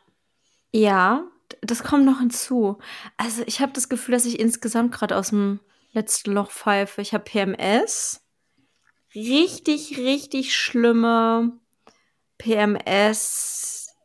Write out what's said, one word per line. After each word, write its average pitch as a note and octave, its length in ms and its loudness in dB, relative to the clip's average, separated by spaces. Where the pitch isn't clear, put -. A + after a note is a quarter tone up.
Ja, G#3 540 4
d-, - 120 -18
das A#3 200 -4
kommt C#4+ 220 4
noch C4+ 160 4
hinzu. A#3 580 0
Also, A3+ 300 -6
ich - 140 -6
hab C#4 120 0
das C4 160 -4
Gefühl, A#3+ 240 -4
dass B3 140 2
ich A#3 120 -4
insgesamt A#3 540 0
grad - 220 -4
aus G3 160 -2
dem G3+ 300 0
letzten G#3+ 400 -2
Loch G3+ 180 -2
pfeife. G3+ 500 -2
Ich G#3 140 -6
hab G#3 100 -4
P - 140 -4
M G3 160 0
S. - 680 -2
Richtig, D4 840 0
richtig C4+ 580 -2
schlimme A#3 960 2
P - 160 -4
M G#3 240 2
S. - 1160 -2